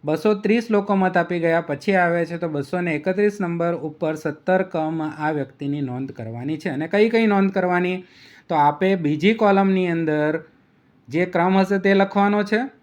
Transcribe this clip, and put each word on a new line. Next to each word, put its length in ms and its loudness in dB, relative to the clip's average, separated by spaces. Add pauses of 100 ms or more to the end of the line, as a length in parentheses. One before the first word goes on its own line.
બસો 300 0
ત્રીસ 360 0
લોકો 260 0
મત 200 2
આપી 240 0
ગયા 200 2
પછી 340 -4
આવે 320 2
છે, 120 -10
તો 100 -4
બસો 320 -4
ને 140 -2
એકત્રીસ 460 -2
નંબર 340 -2
ઉપર 400 -6
સત્તર 480 -2
કમાં 560 -4
આ 120 -2
વ્યક્તિની 500 -6
નોંધ 320 -6
કરવાની 440 -8
છે. 120 -6
અને 200 -4
કઈ 200 4
કઈ 180 2
નોંધ 260 2
કરવાની? 520 0 (440)
તો 60 -2
આપે 420 4
બીજી 380 2
કોલમની 540 2
અંદર 560 0 (640)
જે 180 0
ક્રમ 320 2
હશે 200 2
તે 160 4
લખવાનો 480 2
છે 180 -2 (220)